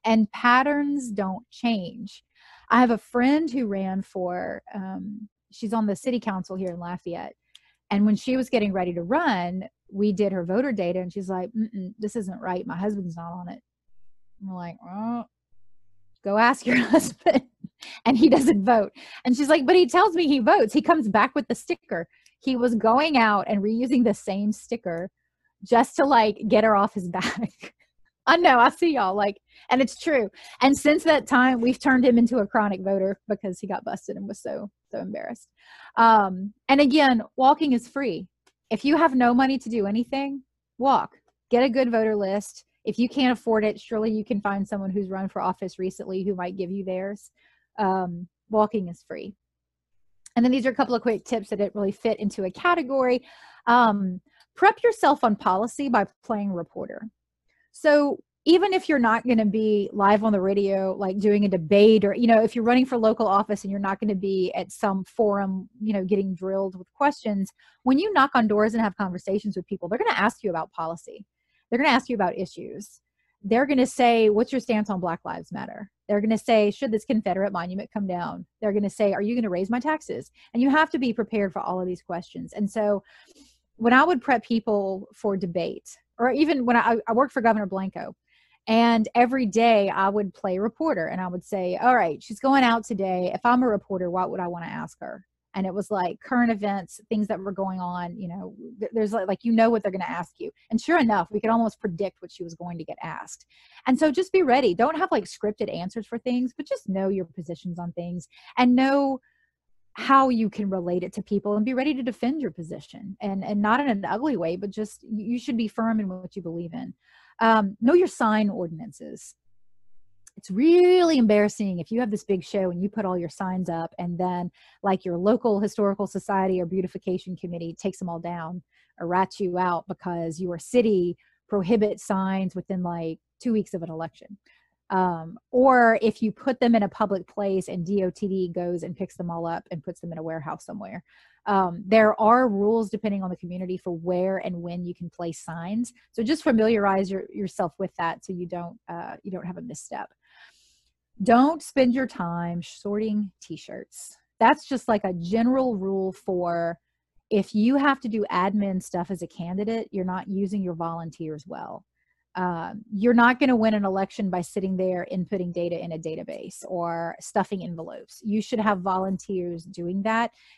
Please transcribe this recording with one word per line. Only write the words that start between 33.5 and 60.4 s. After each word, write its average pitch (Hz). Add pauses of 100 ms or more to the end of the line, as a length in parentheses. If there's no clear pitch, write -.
he 196
got 190
busted -
and 196
was 190
so, 208 (220)
so -
embarrassed. - (480)
Um, 202 (140)
and 277
again, 269 (160)
walking 294
is 233
free. 190 (420)
If 226
you 285
have 302
no 240
money 262
to -
do 220
anything, 269 (340)
walk. 254 (320)
Get 240
a 277
good 240
voter 220
list. 202 (180)
If 214
you 240
can't 254
afford 220
it, 208
surely 220
you 214
can 208
find 202
someone 196
who's 190
run 190
for 190
office 180
recently 190
who 190
might 180
give 180
you 196
theirs. 185 (480)
Um, 180 (220)
walking 208
is -
free. - (1000)
And 233
then 247
these 254
are 262
a 220
couple 233
of 226
quick 220
tips 220
that 220
didn't 202
really 202
fit -
into 202
a 185
category. 262 (440)
Um, 208 (380)
prep 415
yourself 339
on 214
policy 214
by 220 (180)
playing 208
reporter. - (640)
So 294 (260)
even 370
if 370
you're 302
not 233
gonna 220
be 208
live 202
on 220
the 196